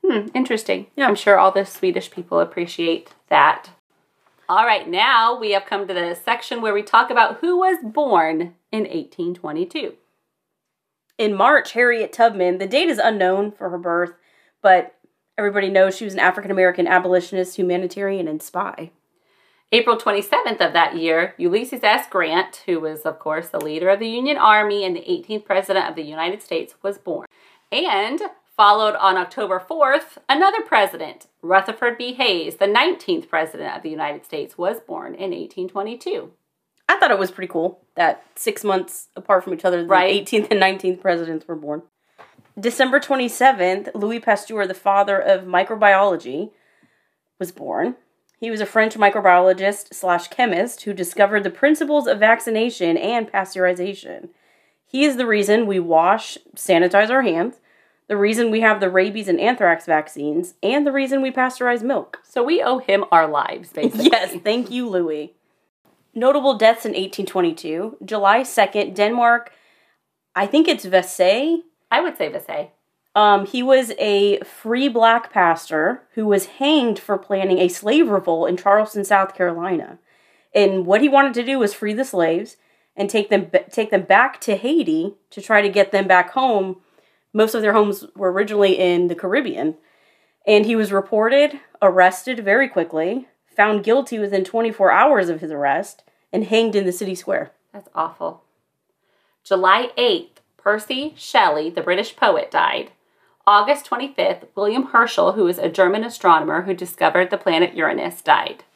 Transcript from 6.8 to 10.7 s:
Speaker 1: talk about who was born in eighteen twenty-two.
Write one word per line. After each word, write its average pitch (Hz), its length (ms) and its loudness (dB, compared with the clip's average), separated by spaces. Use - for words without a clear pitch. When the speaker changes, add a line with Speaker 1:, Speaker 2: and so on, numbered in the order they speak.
Speaker 1:
talk 233 280 2
about 226 280 2
who 349 200 0
was 370 260 0
born 175 680 -2
in 214 160 -4
eighteen 175 460 -8
twenty-two. 175 600 -8